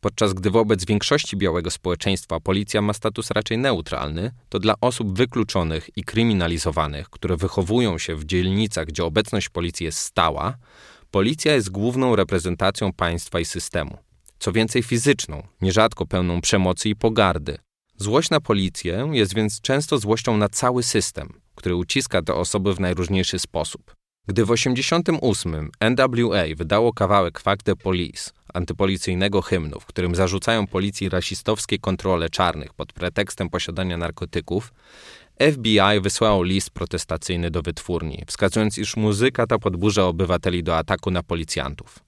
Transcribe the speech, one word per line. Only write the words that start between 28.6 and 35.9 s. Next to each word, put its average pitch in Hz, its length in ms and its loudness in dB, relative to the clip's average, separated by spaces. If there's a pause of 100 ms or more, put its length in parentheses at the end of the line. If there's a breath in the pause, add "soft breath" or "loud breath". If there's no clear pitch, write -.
hymnu, 78 380 -2
w - 60 -20
którym 90 280 -2
zarzucają 95 520 2
policji 98 420 -2
rasistowskie 98 680 -4
kontrole 90 520 -2
czarnych 78 440 -2
pod - 180 -10
pretekstem 90 580 -4
posiadania 92 460 -4
narkotyków, 85 760 -4 (640 loud breath)
F 147 180 4
B 117 120 -2
I 104 320 6